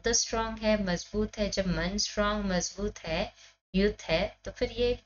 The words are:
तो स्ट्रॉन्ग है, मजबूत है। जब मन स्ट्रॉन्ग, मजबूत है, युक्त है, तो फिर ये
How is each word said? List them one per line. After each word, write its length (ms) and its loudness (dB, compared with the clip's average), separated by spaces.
तो 80 2
स्ट्रॉन्ग 460 0
है, 240 2
मजबूत 560 -2
है। 120 0
जब 160 0
मन 320 0
स्ट्रॉन्ग, 460 0
मजबूत 540 -2
है, 360 -4
युक्त 280 4
है, 420 0
तो 60 -8
फिर 220 -2
ये 340 0